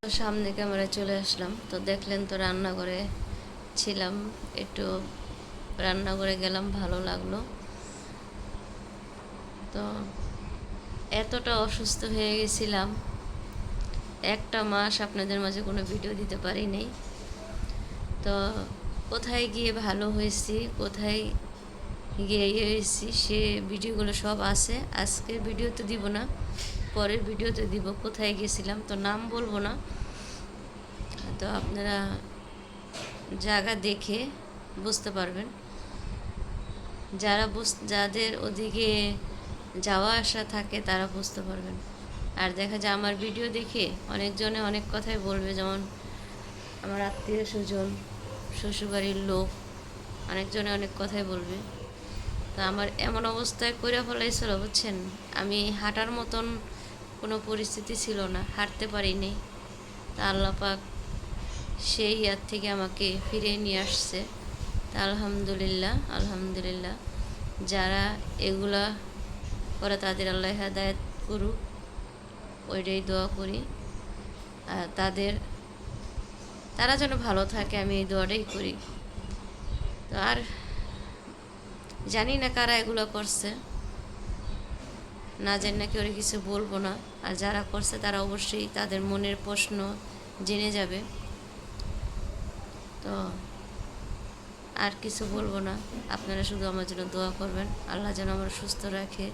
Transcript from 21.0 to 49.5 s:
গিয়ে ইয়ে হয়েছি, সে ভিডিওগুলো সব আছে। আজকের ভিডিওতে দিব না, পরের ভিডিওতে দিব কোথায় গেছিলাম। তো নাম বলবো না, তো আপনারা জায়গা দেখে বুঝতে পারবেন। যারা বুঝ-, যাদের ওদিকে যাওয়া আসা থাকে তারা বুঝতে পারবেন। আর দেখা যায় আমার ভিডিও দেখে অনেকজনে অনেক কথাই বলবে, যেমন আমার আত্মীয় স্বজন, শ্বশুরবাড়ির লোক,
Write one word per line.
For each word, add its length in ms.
গিয়ে 180
ইয়ে 240
হয়েছি, 420
সে 260
ভিডিওগুলো 420
সব 280
আছে। 340
আজকের 480
ভিডিওতে 420
দিব 240
না, 160
পরের 340
ভিডিওতে 380
দিব 200
কোথায় 320
গেছিলাম। 440
তো 60
নাম 220
বলবো 300
না, 140
তো 80
আপনারা 500
জায়গা 340
দেখে 440
বুঝতে 260
পারবেন। 360
যারা 280
বুঝ-, 400
যাদের 440
ওদিকে 420
যাওয়া 260
আসা 220
থাকে 360
তারা 260
বুঝতে 420
পারবেন। 280
আর 140
দেখা 180
যায় 160
আমার 220
ভিডিও 320
দেখে 360
অনেকজনে 520
অনেক 320
কথাই 260
বলবে, 360
যেমন 240
আমার 200
আত্মীয় 420
স্বজন, 420
শ্বশুরবাড়ির 560
লোক, 320